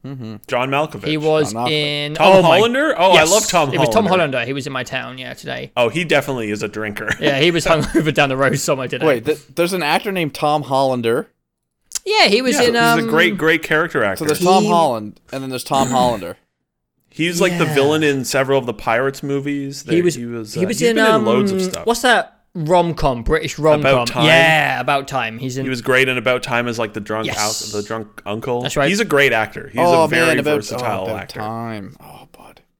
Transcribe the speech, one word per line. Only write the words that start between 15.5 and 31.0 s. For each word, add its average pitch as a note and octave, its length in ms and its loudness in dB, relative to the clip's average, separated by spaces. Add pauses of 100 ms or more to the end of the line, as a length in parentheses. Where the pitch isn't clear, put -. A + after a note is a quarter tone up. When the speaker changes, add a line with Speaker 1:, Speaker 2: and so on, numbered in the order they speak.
Speaker 1:
there's B2+ 140 -8
Tom C3+ 240 0
Hollander. A#2+ 480 0 (720)
Speaker 2:
He's, E3+ 300 -4
like, F3+ 180 2
the E3+ 80 2
Speaker 3:
Yeah. D3+ 80 -2
Speaker 2:
villain D3 280 4
in C#3 220 2
several C3+ 340 0
of B2 80 -2
the A#2+ 80 -6
Pirates B2+ 480 -2
movies. C#3 600 -6
Speaker 3:
He D#3 140 -10
Speaker 2:
There, F3 80 2
Speaker 3:
was, E3 100 2
Speaker 2:
he A#2+ 120 -8
was, A#2 280 -10
Speaker 3:
he F3+ 100 -2
Speaker 2:
uh, F#3+ 40 -4
Speaker 3:
was G#3+ 120 -4
Speaker 2:
he's A#3+ 100 2
Speaker 3:
in, A3+ 60 0
Speaker 2:
been A3 200 4
in A3 80 0
loads G#3 280 2
of F#3+ 60 -2
Speaker 3:
um, F#3 120 -2
Speaker 2:
stuff. - 160 -8
Speaker 3:
what's A#3 160 -2
that A3+ 320 0 (200)
rom-com, D#3 680 0
British D#3 340 -2
rom-com? D3+ 220 4
Speaker 2:
About C3 280 2
Time? B2 180 0
Speaker 3:
Yeah, D#3 540 4
About C#3 280 -2
Time. A#2 300 -6
He's B2+ 200 -6
in C3+ 60 -4
Speaker 2:
He C3+ 60 -4
was B2 120 -4
great C3 260 2
in B2+ 80 -2
About B2 280 0
Time A#2+ 240 -2
as, A2+ 100 -4
like, G#2+ 140 -4
the A2 80 -8
drunk G#2+ 260 -6
Speaker 3:
Yes. G#2+ 480 -4
Speaker 2:
al-, G#2 80 -4
the G#2 40 -10
drunk A2 380 -10
uncle. A#2 380 -4
Speaker 3:
That's C3+ 140 -6
right. C#3+ 120 2
Speaker 2:
He's G3 120 0
a A3+ 40 0
great C#3+ 280 2
actor. - 360 -4
He's - 140 -6
Speaker 1:
Oh, E3+ 220 4
Speaker 2:
a D3+ 40 0
very D#3+ 200 2
Speaker 1:
man, D3+ 100 2
About, D3 180 0
Speaker 2:
versatile A2+ 460 -6